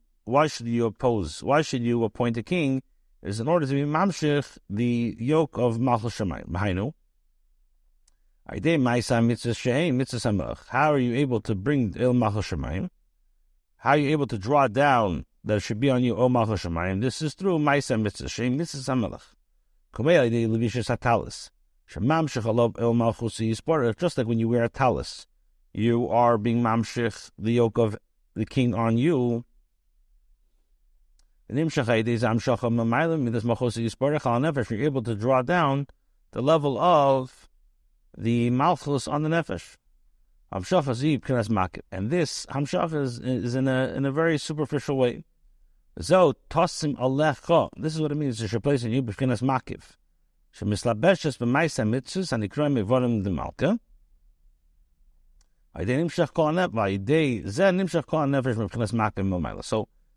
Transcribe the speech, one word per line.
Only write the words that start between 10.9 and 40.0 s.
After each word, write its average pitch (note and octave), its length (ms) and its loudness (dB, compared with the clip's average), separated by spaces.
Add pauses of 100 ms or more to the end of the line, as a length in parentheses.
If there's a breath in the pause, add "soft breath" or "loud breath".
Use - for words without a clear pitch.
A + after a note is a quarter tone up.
are C#3 60 2
you A#2+ 160 0
able B2+ 280 0
to A2 120 -2
bring A#2 420 -2
el B2 160 2
machal G#2+ 300 2
shemayim? E2+ 480 -6 (840)
How A#2+ 140 0
are D3+ 80 6
you C#3+ 120 2
able D3 160 0
to A#2 100 -6
draw C3 300 2
down A2+ 580 2 (200)
that G#2+ 140 0
it - 20 0
should G#2+ 180 -6
be C3+ 120 2
on B2 120 2
you, A#2+ 140 0
O B2 120 4
machal A2+ 280 2
shemayim? F2+ 440 -2
This B2+ 220 -4
is D3+ 120 -6
through F#3 260 0
ma'isa C#3 400 2
mitzvah G2 280 -4
she'ein B2 280 -2
mitzvah C#3 360 -6
samach. A#2+ 300 -4 (720)
Kumei C3+ 340 4
aidei A2+ 200 0
levishes A2+ 460 -2
hatalis. - 560 -2 (400)
Shemamshich D3 520 0
alav A2+ 380 2
el A#2 140 2
malchusi A#2 560 0
yisparach. A#2 460 0
Just E3+ 200 -2
like A#2+ 100 0
when A2+ 120 0
you A2+ 100 0
wear A#2 140 2
a A#2 60 2
talis, - 580 -2 (460)
you A#2 360 0
are A#2 300 4
being A#2 240 0
mamshich A2+ 720 -2
the A2+ 160 -2
yoke A#2 260 2
of A2 180 2 (380)
the A2 100 -2
king A#2+ 300 0
on A2+ 220 2
you. B2 480 0 (2000)
Nimshach D3 360 0
aidei A#2 320 2
zamshacha A#2 520 0
mamaylim C3 520 0
midas A#2 200 -2
malchusi A#2 420 -2
yisparach C#3 400 -2
al A#2+ 160 2
nefesh. C#3 300 -2
You're A2+ 140 -2
able C3+ 180 0
to A2+ 140 -4
draw B2+ 260 2
down C#3+ 460 0 (420)
the A2 100 -6
level C#3+ 380 2
of C#3 720 2 (680)
the A#2 340 0
malchus C#3+ 580 0
on D3 140 -2
the D#3 60 -2
nefesh. D#3+ 480 -4 (760)